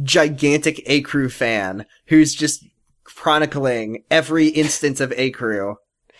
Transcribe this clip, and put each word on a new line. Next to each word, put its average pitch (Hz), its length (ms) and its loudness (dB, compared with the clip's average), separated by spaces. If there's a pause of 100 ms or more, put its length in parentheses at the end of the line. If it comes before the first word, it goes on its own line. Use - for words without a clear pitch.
gigantic 147 840 0
Ecru 139 460 0
fan 104 540 -4 (220)
who's 156 260 6
just - 280 -4 (420)
chronicling 135 1080 -2
every 156 380 4
instance 151 520 0
of 131 100 -2
Ecru 113 640 -4 (440)